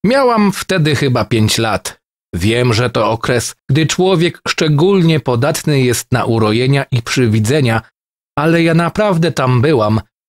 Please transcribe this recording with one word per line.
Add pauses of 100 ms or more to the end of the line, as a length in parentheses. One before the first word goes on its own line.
Miałam
wtedy
chyba
pięć
lat. (340)
Wiem,
że
to
okres, (160)
gdy
człowiek
szczególnie
podatny
jest
na
urojenia
i
przywidzenia, (560)
ale
ja
naprawdę
tam
byłam, (280)